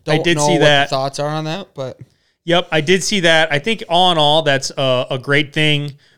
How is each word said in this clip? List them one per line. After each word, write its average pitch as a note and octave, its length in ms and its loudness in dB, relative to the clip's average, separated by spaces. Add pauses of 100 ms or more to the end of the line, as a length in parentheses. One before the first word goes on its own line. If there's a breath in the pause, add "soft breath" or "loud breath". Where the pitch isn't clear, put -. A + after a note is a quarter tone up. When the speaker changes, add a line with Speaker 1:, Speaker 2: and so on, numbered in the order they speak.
Speaker 1:
I D3+ 100 0
Speaker 2:
don't D#3+ 80 -2
Speaker 1:
did E3+ 140 2
Speaker 2:
know D3 80 2
Speaker 1:
see D3 60 2
Speaker 2:
what D3+ 80 2
the D3 40 4
Speaker 1:
that. C#3+ 260 4
Speaker 2:
thoughts C3+ 280 -4
are D3 100 -4
on D#3 160 -6
that, F3 300 -10
but C3 260 -12 (440)
Speaker 1:
Yep, E3+ 260 0
I D#3+ 100 0
did F3 220 0
see G#3 180 -2
that. D#3+ 320 2
I D3 60 0
think A3 300 -4
all F3+ 240 2
in D#3+ 60 0
all, D3+ 240 2
that's C#3 280 -2
a, C3 400 -2
a C3+ 80 -4
great C#3+ 340 -2
thing D3 420 -2 (240 soft breath)